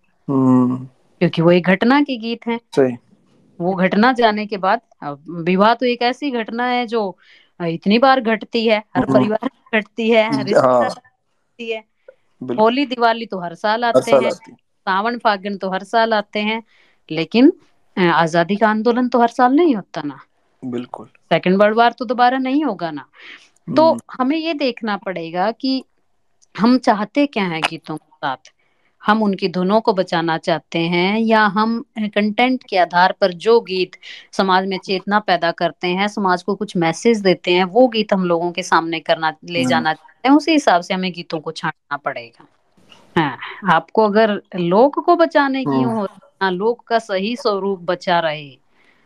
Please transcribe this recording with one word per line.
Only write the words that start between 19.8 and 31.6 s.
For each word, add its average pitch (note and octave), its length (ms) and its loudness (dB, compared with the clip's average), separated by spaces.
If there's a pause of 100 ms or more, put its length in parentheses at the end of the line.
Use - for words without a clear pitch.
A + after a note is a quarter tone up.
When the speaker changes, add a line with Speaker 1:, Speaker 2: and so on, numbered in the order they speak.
Speaker 2:
ना। C#3+ 180 -10 (460)
Speaker 1:
बिल्कुल। A#2+ 400 -10
Speaker 2:
सेकंड F3+ 520 -2
वर्ल्ड G#3 200 4
वॉर A#3+ 140 4
तो A#3+ 140 -10
दोबारा B3 320 2
नहीं C4+ 280 -2
होगा F3 260 -6
ना। C#3 140 -12 (720)
तो D#4+ 120 6
Speaker 1:
हम्म। A#3 100 0 (200)
Speaker 2:
हमें C4+ 180 0
ये D#4+ 160 -4
देखना A#3+ 440 -4
पड़ेगा F3+ 540 -4
कि C4 320 -4 (760)
हम B3 180 4
चाहते A#3+ 480 0
क्या A3+ 180 -4
हैं E3 260 -4
गीतों D#3+ 280 -10
के - 160 -20
साथ, C3+ 240 -6 (680)
हम G#3+ 180 2
उनकी G3 260 -2
धुनों F#3 320 0
को A3 120 0
बचाना E3+ 440 -2
चाहते D#3+ 420 -4
हैं F3 400 0
या A3 260 2
हम A3 400 -2 (140)